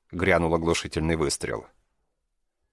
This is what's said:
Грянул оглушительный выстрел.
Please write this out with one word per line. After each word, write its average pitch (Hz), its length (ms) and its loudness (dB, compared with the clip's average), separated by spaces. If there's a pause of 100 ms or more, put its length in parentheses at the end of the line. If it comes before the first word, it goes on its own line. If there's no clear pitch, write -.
(100)
Грянул 85 440 2
оглушительный 82 600 0
выстрел. 69 500 -4 (1080)